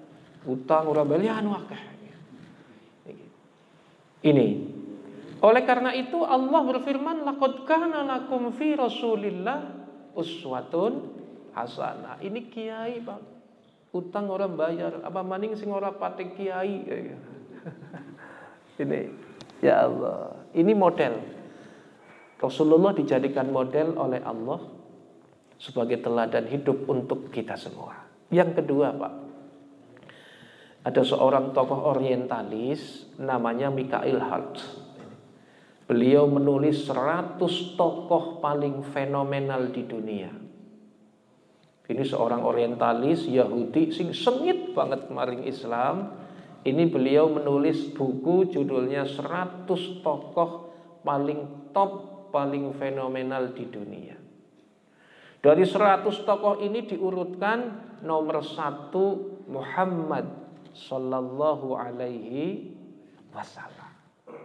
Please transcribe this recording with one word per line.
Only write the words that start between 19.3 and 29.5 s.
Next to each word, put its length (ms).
ya 240
Allah, 480
ini 240
model. 400
Rasulullah 560
dijadikan 560
model 480
oleh 240
Allah 400
sebagai 400
teladan 480
hidup 400
untuk 400
kita 240
semua. 560
Yang 320
kedua, 320
Pak, 160